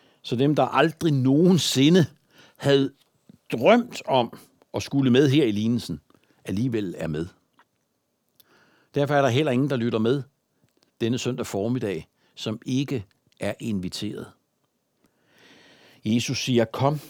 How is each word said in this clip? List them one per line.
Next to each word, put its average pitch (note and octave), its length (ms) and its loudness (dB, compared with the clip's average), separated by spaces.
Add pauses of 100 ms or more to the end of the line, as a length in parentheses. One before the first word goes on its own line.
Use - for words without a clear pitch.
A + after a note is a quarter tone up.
(220)
så - 140 -6
dem, C#3+ 180 2
der C#3 100 2
aldrig D#3 480 0
nogensinde D3 920 4 (500)
havde C#3 360 2 (600)
drømt F#3+ 540 2
om A#2+ 320 0 (360)
at A2 80 -4
skulle C3+ 280 0
med C3+ 180 6
her C#3+ 160 2
i A2 80 0
lignelsen, G#2+ 480 -4 (440)
alligevel G#2 540 -4
er D#2+ 80 -6
med. D#2 200 -4 (1700)
Derfor C#3+ 200 0
er C#3+ 80 4
der C3+ 60 2
heller C3+ 240 0
ingen, C3 180 0
der C3+ 60 -2
lytter A#2 220 -2
med B2 240 0 (800)
denne A#2 180 -2
søndag B2 280 -6
formiddag, G#2+ 640 -4 (260)
som A2 320 -8
ikke C3 400 -4 (340)
er G2+ 200 -6
inviteret. G#2 720 -8 (1700)
Jesus A#2 400 -2
siger, A#2 200 2
kom, C#3+ 460 -2